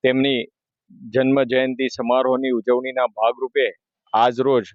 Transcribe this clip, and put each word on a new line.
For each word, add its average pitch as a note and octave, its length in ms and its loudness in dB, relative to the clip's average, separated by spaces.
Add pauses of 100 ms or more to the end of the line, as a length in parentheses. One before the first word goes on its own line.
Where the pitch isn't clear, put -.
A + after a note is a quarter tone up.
તેમની C3 400 2 (460)
જન્મ C3 540 0
જયંતિ C3 440 -2
સમારોહની B2+ 640 0
ઉજવણીના B2 560 -2
ભાગરૂપે A#2+ 680 -2 (400)
આજરોજ B2 600 2